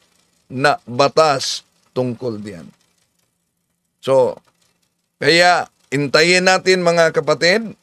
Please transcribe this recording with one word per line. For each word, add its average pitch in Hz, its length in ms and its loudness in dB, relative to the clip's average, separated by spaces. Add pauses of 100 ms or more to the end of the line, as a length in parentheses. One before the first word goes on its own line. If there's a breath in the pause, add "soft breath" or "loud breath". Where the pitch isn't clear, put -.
(500)
na 135 400 -2
batas 139 720 0 (320)
tungkol 120 480 -6
diyan. 92 240 -16 (1400)
So, 131 400 0 (800)
kaya 170 480 2 (220)
intayin 160 560 0
natin, 185 400 0
mga 170 240 2
kapatid 165 720 -2